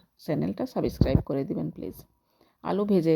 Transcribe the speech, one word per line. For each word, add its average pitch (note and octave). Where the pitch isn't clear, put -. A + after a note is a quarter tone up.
চ্যানেলটা D#3+
সাবস্ক্রাইব C3+
করে C#3
দিবেন -
প্লিজ। -
আলু F3+
ভেজে E3